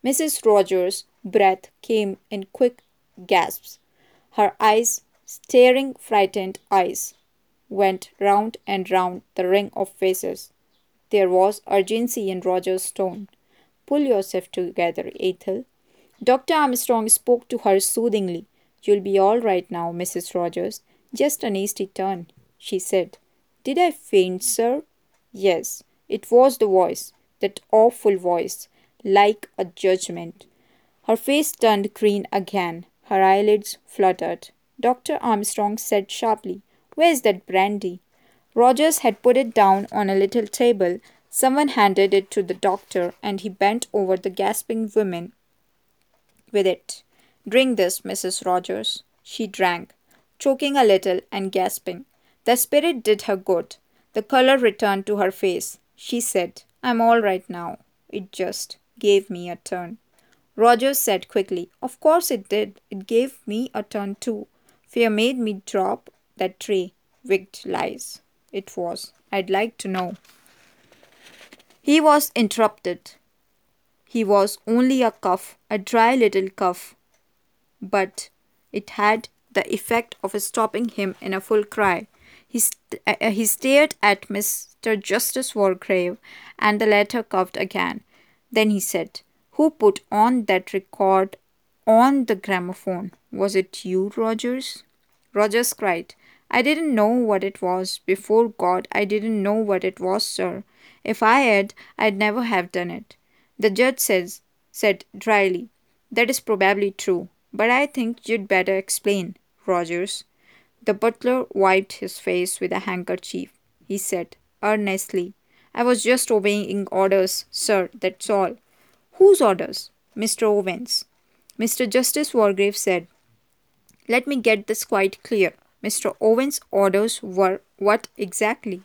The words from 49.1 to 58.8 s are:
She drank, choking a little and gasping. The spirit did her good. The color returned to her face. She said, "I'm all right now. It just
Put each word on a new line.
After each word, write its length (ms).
She 240
drank, 480
choking 380
a 80
little 360
and 180
gasping. 540
The 120
spirit 460
did 200
her 140
good. 400
The 100
color 340
returned 500
to 100
her 160
face. 460
She 240
said, 420
"I'm 180
all 200
right 300
now. 280
It 240
just 460